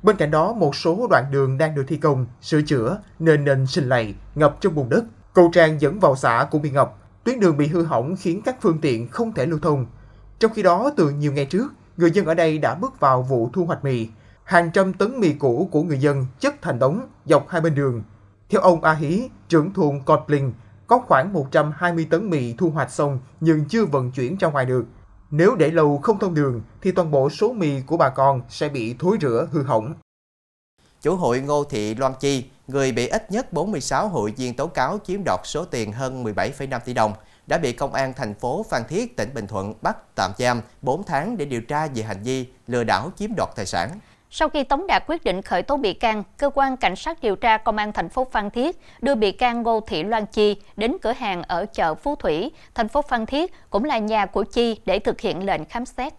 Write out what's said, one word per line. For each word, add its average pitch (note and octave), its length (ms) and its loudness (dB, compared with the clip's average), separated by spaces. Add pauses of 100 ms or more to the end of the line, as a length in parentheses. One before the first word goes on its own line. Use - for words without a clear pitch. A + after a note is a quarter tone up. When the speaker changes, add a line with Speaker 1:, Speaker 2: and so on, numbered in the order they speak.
Speaker 1:
Bên G#3 120 6
cạnh D3+ 160 0
đó, E3 220 2
một E3 220 0
số F#3+ 340 0
đoạn C3 220 4
đường C3+ 260 0
đang D#3 180 0
được C3+ 120 -2
thi D#3 100 -4
công, C#3 280 2 (160)
sửa D3+ 200 2
chữa D3 400 0 (180)
nên D3+ 260 4
nền C3+ 220 4
sình C3 220 -2
lầy, A2+ 260 0 (200)
ngập C#3+ 260 4
trong F3 140 0
bùn C3 140 0
đất. G#3 140 2 (300)
Cầu F3 200 8
tràn D#3 280 6
dẫn D#3 180 0
vào D3+ 160 4
xã C3 360 2
cũng D3+ 100 0
bị D3+ 80 -4
ngập. C3 260 0 (280)
Tuyến B3 160 -2
đường E3+ 180 4
bị D3 100 2
hư E3 160 0
hỏng D3+ 360 -2
khiến F#3+ 260 -2
các B3+ 160 -2
phương E3 200 2
tiện A#2+ 260 0
không A3+ 260 -4
thể C3 120 -2
lưu D#3 140 -2
thông. C#3+ 260 0 (540)
Trong A3 140 2
khi G#3+ 100 -2
đó, F#3+ 340 4
từ D#3 120 4
nhiều D3 240 -2
ngày C#3+ 120 -2
trước, G3+ 220 -2 (300)
người E3+ 140 4
dân F#3+ 140 2
ở D#3+ 80 2
đây D#3+ 240 2
đã C#3 180 0
bước B3 240 -6
vào C3 220 4
vụ B2 320 0
thu F3+ 120 0
hoạch C3+ 180 -4
mì. B2 240 -2 (360)
Hàng E3+ 280 2
trăm F#3+ 220 2
tấn A#3 260 -2
mì E3 140 2
cũ C#3+ 380 0
của D3+ 120 2
người D#3 140 -2
dân C3+ 280 2 (140)
chất C#4+ 220 -2
thành C3+ 180 -4
đống C3+ 220 2 (240)
dọc C#3+ 240 4
hai E3+ 120 -2
bên D#3+ 140 0
đường. B2+ 280 -2 (460)
Theo G3+ 120 2
ông F3 220 6
A D#3 100 4
Hí, E3 360 -2 (200)
trưởng E3 240 4
thôn C#3+ 320 0
Cọt D3+ 220 4
Linh, C#3 260 0 (340)
có A#3+ 120 6
khoảng F3 340 2
một C#3 180 0
trăm D3+ 260 2
hai F3 160 0
mươi E3 160 -2
tấn F#3 200 2
mì B2 240 -2
thu F3 160 0
hoạch C#3+ 220 -2
xong C#3+ 280 -2 (200)
nhưng D#3 260 2
chưa A3 200 0
vận C3+ 260 -2
chuyển B2+ 260 -4
ra F3 100 0
ngoài C#3 180 0
được. B2+ 200 0 (460)
Nếu F3+ 240 4
để D#3+ 160 4
lâu D3 320 4
không G#3 160 2
thông F#3+ 140 -2
đường C3+ 280 0 (200)
thì F#3 100 0
toàn F3 200 0
bộ C#3 180 4
số A3 240 0
mì D3 280 -2
của D#3 160 -2
bà D3 120 4
con C3+ 400 2
sẽ D3+ 200 -4
bị B2 300 -4
thối G3 180 2
rữa, C3 340 0
hư D3+ 120 -2
hỏng. A#2+ 300 0 (1080)
Speaker 2:
Chủ E3 140 0
hụi C3 260 2
Ngô C#3+ 220 0
Thị A2 320 -4
Loan C3 240 0
Chi, C#3 300 -2 (180)
người C3+ 240 0
bị A#2+ 160 -2
ít - 240 -4
nhất A#3 220 -4
bốn F3 180 -2
mươi D#3 100 -4
sáu D3 260 -2
hụi A2 240 -2
viên B2 240 -6
tố D3 120 -4
cáo C#3 380 -2
chiếm G3 200 -6
đoạt F#2+ 180 0
số E3 220 -6
tiền A2+ 260 -6
hơn C3 320 -6
mười G#2+ 100 -4
bảy G2+ 180 -2
phẩy C#3 160 -10
năm B2 180 -6
tỷ B2+ 80 -8
đồng, A2 200 2 (340)
đã D#3+ 100 0
bị C#3 160 0
Công C3+ 200 -6
an C3 200 -2
thành A2 200 -6
phố C#3 360 -4
Phan C#3+ 200 -2
Thiết, A#3 280 -6
tỉnh A2 160 -4
Bình A2 140 -8
Thuận G2+ 340 -6
bắt - 340 -6
tạm G2 220 0
giam B2 240 0 (200)
bốn C#3+ 220 -2
tháng F3+ 340 -4
để D3 80 -4
điều B2 160 -6
tra D3+ 340 -4
về A2 80 -4
hành G#2 200 -8
vi B2+ 220 -4 (220)
lừa A#2+ 160 -2
đảo A2 320 0
chiếm G#3+ 220 -8
đoạt A#2+ 180 -2
tài G#2 100 -6
sản. F#2 240 -2 (420)
Speaker 3:
Sau D#4 180 0
khi D4 140 -2
tống D4 240 -2
đạt G#3 200 2
quyết E4 160 -4
định F#3+ 180 -2
khởi - 220 -2
tố C#4+ 140 -2
bị C#4 160 -2
can, G#3+ 300 -2 (140)
cơ C#4+ 160 0
quan C4+ 240 0
cảnh - 180 -2
sát - 260 -10
điều G3+ 140 0
tra A3 220 2
Công G#3+ 200 -2
an G#3 160 -4
thành F3 160 -4
phố C4 220 -4
Phan G#3 180 -4
Thiết C4+ 320 -4 (200)
đưa C#4 140 2
bị G#3+ 160 2
can A#3+ 300 -2
Ngô A3+ 260 0
Thị E3 160 -4
Loan G#3+ 220 -2
Chi G#3 360 0 (160)
đến A#3 240 -2
cửa A3+ 100 -2
hàng G3 320 -4
ở F3+ 220 -4
chợ E3+ 300 -2
Phú D4 200 -6
Thủy, F#3+ 360 -2 (240)
thành A3+ 120 -2
phố C#4+ 140 0
Phan A#3+ 240 -2
Thiết, D#4 280 -2 (160)
cũng G3+ 140 0
là D4 140 -2
nhà G#3+ 280 0
của G3+ 180 -4
Chi, A#3 420 -2
để F#3+ 140 0
thực - 220 -4
hiện F3+ 240 -4
lệnh D#3 200 -2
khám A#3+ 200 -10
xét. C#4 340 -10